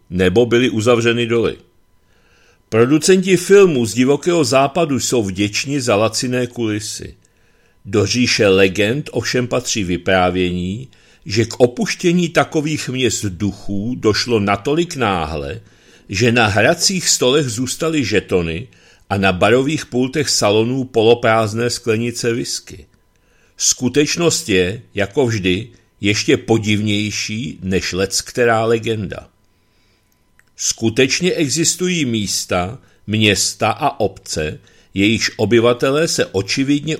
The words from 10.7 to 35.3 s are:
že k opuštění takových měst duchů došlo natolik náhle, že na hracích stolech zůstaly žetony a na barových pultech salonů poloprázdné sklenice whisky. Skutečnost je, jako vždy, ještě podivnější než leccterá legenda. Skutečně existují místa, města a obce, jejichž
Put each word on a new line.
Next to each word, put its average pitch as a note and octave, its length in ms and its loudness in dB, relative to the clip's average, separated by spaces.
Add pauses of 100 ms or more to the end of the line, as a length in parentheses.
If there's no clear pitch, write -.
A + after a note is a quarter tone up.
že A2 180 0
k - 160 -6
opuštění F3+ 680 0
takových D3+ 600 -2
měst B2+ 360 -2
duchů G2+ 720 -4
došlo G#2+ 420 0
natolik C#3+ 560 -2
náhle, E2 640 -4 (480)
že A2+ 240 2
na A#2 140 2
hracích D3 640 0
stolech C3+ 400 2
zůstaly C3 560 -4
žetony F2+ 640 -2 (420)
a G2 60 0
na G2 160 2
barových B2 540 0
pultech B2+ 440 -2
salonů A2+ 540 0
poloprázdné A2+ 840 2
sklenice A#2 600 -2
whisky. - 540 -10 (680)
Skutečnost D3 920 0
je, F#2+ 340 0 (120)
jako G2+ 320 0
vždy, F#2+ 420 -2 (320)
ještě G#2+ 360 0
podivnější G#2+ 1300 -2
než F#2+ 300 -2
leccterá A2+ 720 -2
legenda. A2 640 -4 (1300)
Skutečně C3 760 0
existují D#3+ 720 -2
místa, G#2 760 -4 (280)
města G#2+ 640 2
a C3+ 300 -4
obce, - 580 -6 (360)
jejichž G#2+ 420 0